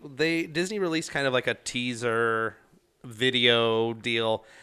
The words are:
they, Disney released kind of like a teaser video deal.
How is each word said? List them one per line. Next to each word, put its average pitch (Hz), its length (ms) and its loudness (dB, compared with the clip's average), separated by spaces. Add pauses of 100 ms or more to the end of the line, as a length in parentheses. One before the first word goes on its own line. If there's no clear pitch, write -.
they, 160 440 -2
Disney 180 300 -4
released 160 340 -2
kind 139 140 0
of 131 60 2
like 127 160 2
a 117 60 0
teaser 117 1040 -2 (480)
video 117 880 2
deal. 113 500 -2 (200)